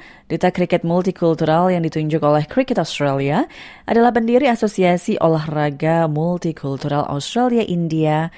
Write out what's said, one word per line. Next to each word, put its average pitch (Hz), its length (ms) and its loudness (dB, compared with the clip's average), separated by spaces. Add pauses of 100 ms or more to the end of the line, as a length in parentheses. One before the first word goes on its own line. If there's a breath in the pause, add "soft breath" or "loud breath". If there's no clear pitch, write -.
(300 loud breath)
duta - 240 0
kriket 175 320 0
multikultural 170 880 2
yang 170 80 0
ditunjuk 156 400 -2
oleh 151 240 2
Cricket 262 320 -2
Australia, 143 720 0 (340 loud breath)
adalah 233 300 4
pendiri 240 320 2
Asosiasi 202 720 0
Olahraga 156 880 0
Multikultural 147 1040 -4
Australia 233 560 -2
India 160 720 0